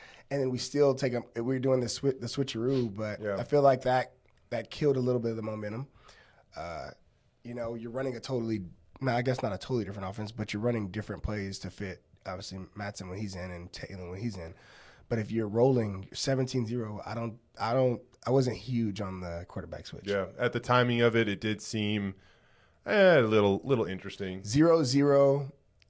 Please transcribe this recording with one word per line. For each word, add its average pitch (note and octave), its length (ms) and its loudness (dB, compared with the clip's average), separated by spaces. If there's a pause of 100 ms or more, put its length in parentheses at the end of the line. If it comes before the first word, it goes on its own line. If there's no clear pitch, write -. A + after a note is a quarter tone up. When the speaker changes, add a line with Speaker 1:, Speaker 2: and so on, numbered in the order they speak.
(320)
Speaker 1:
and C#3 100 0
then C3 100 2
we B2 60 -2
still C#3 380 2
take C3 180 -2
a, A#2 300 -4
we're C3 160 0
doing C3 220 4
the A#2+ 60 -2
swi-, C3+ 320 -2
the A#2 80 -6
switcheroo, B2 680 -2
but G#2+ 260 -6
Speaker 2:
Yeah. G#2 160 -2
Speaker 1:
I A#2 60 -2
feel D3 180 2
like C3+ 200 6
that, B2+ 320 2 (380)
that A#2 200 -6
killed D3 240 2
a C3 60 0
little B2 180 2
bit A2+ 120 -2
of A2+ 60 -6
the A2 60 -6
momentum. G#2+ 440 -6 (680)
Uh, D#2 360 -10 (520)
you A#2+ 100 -12
know, A#2 220 -6
you're A#2 160 -10
running C3 240 -4
a A#2 60 -10
totally, A2+ 400 -2 (400)
no, C3 100 0
I B2 100 2
guess B2 220 0
not A2+ 80 -2
a F#2+ 60 -4
totally A#2 260 -2
different G2 260 -8
offense, G#2+ 220 -8
but G#2+ 220 -6
you're G#2 80 -4
running A2+ 260 0
different G2 360 -6
plays G2 360 -6
to F#2 100 -10
fit, F#2+ 320 -10 (240)
obviously, F#2+ 340 -10 (180)
Madsen G2+ 320 -10
when F#2 100 -8
he's G2+ 160 -6
in F2+ 160 -8
and F2 220 -12
Taylor F2+ 360 -12
when F#2 120 -10
he's A#2 160 -4
in. E2 160 -10 (560)
But A#2 100 0
if G#2+ 120 -4
you're A2 160 0
rolling G#2+ 640 2
seventeen C3 540 0
zero, G#2+ 400 -6
I - 80 -8
don't, A2+ 240 -6 (200)
I A2+ 160 -2
don't, B2+ 280 2 (240)
I A#2+ 60 0
wasn't B2 260 2
huge A2+ 420 -2
on F#2+ 220 -6
the F2 260 -8
quarterback E2 400 -12
switch. - 180 -14
Speaker 2:
Yeah, G2 200 0 (120)
at A#2+ 140 0
the A#2+ 80 -2
timing B2 400 4
of A#2 160 6
it, A2+ 140 2
it G2 100 -4
did G#2+ 220 -4
seem, G#2 520 -2 (720)
eh, F#3+ 340 8
a - 20 8
little, G#2 420 6
little A#2+ 220 2
interesting. F#2+ 580 -8
Speaker 1:
Zero D#3 400 6
zero, C#3 640 6 (400)